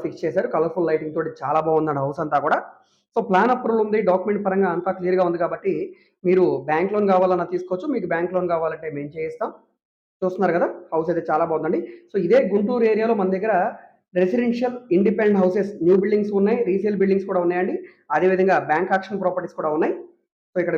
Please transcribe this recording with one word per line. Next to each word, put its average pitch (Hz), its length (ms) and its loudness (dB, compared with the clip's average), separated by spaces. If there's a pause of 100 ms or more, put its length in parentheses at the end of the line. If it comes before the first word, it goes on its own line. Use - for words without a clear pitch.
ఫిక్స్ 156 220 -8
చేశారు, 165 320 -2
కలర్ఫుల్ 165 340 0
లైటింగ్ 156 260 -2
తోటి 160 140 -4 (100)
చాలా 147 280 0
బాగుందండి 156 360 0
హౌస్ 143 200 -6
అంతా 151 200 0
కూడా. 190 140 2 (580)
So, 233 40 -2 (100)
ప్లాన్ 202 240 4
అప్రూవల్ 226 320 0
ఉంది, 214 140 0 (100)
డాక్యుమెంట్ 190 360 0
పరంగా 190 300 0
అంతా 175 220 -4
క్లియర్గా 180 320 0
ఉంది 170 140 -2
కాబట్టి 165 300 -4 (540)
మీరు 185 160 4 (260)
బ్యాంక్ 175 260 0
లోన్ 208 180 2
కావాలన్నా 185 400 2
తీసుకోవచ్చు, 180 400 -6
మీకు 185 200 -4
బ్యాంక్ 175 220 -2
లోన్ 175 180 -2
కావాలంటే 160 440 -4
మేము 147 180 -8
చేయిస్తాం. 160 340 -6 (720)
చూస్తున్నారు 180 360 0
కదా, 269 100 2 (260)
హౌస్ 165 200 -2
అయితే 165 180 -2
చాలా 160 200 2
బాగుందండి. 160 300 -2 (300)
So, 208 60 -2 (100)
ఇదే 247 140 6 (120)
గుంటూరు 226 380 2
ఏరియాలో 220 300 2
మన 185 160 0
దగ్గర 208 180 0 (640)
రెసిడెన్షియల్ 240 580 0 (200)
ఇండిపెండెంట్ 202 460 4
హౌసెస్, 185 300 0 (140)
న్యూ 190 160 8
బిల్డింగ్స్ 208 380 0
ఉన్నాయి, 226 180 2 (100)
రీసేల్ 196 320 0
బిల్డింగ్స్ 190 300 2
కూడా 180 160 0
ఉన్నాయండి. 180 300 0 (400)
అదేవిధంగా 185 400 4 (140)
బ్యాంక్ 185 280 0
ఆక్షన్ 196 260 -8
ప్రాపర్టీస్ 180 340 -4
కూడా 160 180 -2
ఉన్నాయి. 240 180 0 (580)
So, - 80 -2
ఇక్కడ 175 160 0